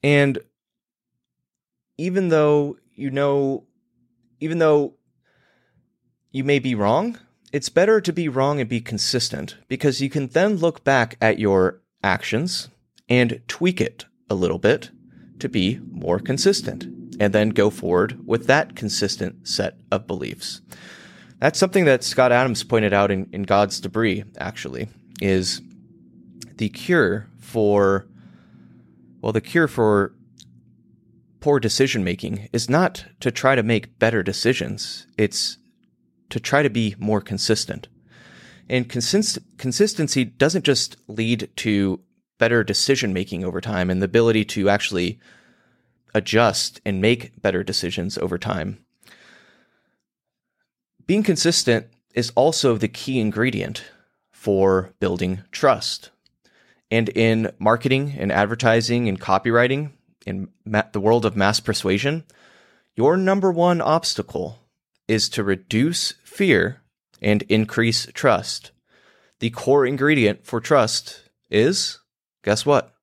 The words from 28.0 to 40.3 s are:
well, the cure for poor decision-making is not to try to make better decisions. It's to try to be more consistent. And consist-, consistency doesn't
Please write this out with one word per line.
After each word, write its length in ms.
well, 120
the 100
cure 260
for 460
poor 200
decision-making 920
is 180
not 340
to 100
try 240
to 80
make 360
better 240
decisions. 840
It's 400
to 100
try 220
to 80
be 280
more 220
consistent. 680
And 200
consist-, 500
consistency 680
doesn't 400